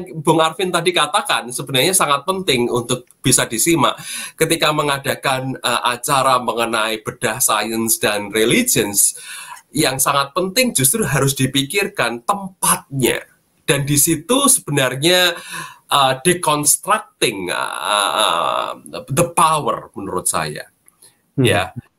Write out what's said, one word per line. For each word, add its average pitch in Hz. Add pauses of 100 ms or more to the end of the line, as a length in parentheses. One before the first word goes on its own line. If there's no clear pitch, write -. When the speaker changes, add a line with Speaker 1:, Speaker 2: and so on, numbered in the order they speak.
(220)
Speaker 1:
Bung 160
Arvin 160
tadi 175
katakan 147
sebenarnya 139
sangat 143
penting 160
untuk 117
bisa 127
disimak. 127 (400)
Ketika 160
mengadakan, 135
eh, 120
acara 131
mengenai 113
bedah 113
sains 113
dan 104
religions, 110 (520)
yang 131
sangat 139
penting 190
justru -
harus 139
dipikirkan 131
tempatnya. - (400)
Dan 143
di 143
situ 170
sebenarnya 160 (560)
uh, 135
deconstructing, 147
uh, 62 (440)
uh, 85 (360)
the 160
power 156
menurut 95
saya. 78 (640)
Speaker 2:
Hmm. 135
Speaker 1:
Ya. 92 (360)